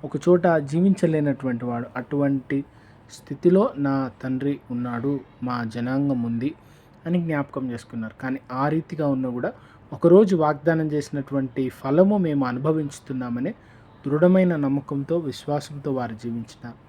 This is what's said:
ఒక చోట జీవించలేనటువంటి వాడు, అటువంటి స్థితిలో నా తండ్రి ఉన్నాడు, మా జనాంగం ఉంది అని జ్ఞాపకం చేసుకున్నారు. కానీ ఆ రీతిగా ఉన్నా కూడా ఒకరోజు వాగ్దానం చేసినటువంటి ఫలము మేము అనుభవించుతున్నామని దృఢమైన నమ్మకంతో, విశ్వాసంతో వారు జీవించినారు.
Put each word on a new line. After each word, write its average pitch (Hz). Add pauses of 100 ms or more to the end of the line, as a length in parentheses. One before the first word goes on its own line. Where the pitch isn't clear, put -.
ఒక 147 (140)
చోట 180
జీవించలేనటువంటి 151
వాడు, 120 (100)
అటువంటి 139 (460)
స్థితిలో 180
నా 135 (120)
తండ్రి 131 (120)
ఉన్నాడు, 123 (240)
మా 123
జనాంగం 120
ఉంది 123 (500)
అని 175
జ్ఞాపకం 143
చేసుకున్నారు. 113
కానీ 131 (120)
ఆ 135
రీతిగా 156
ఉన్నా 131
కూడా 123 (400)
ఒకరోజు 185
వాగ్దానం 156
చేసినటువంటి 139
ఫలము 180
మేము 147
అనుభవించుతున్నామని 127 (560)
దృఢమైన 180
నమ్మకంతో, 139
విశ్వాసంతో 147
వారు 120
జీవించినారు. 117 (140)